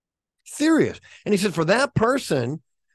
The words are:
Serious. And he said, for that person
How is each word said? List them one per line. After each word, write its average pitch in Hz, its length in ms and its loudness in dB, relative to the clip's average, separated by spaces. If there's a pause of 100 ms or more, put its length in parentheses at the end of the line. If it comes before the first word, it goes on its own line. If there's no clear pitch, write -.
(440)
Serious. 294 560 0 (240)
And 208 100 0
he 196 40 4
said, 185 160 -2
for 165 100 0
that 233 300 0
person 160 680 -2 (320)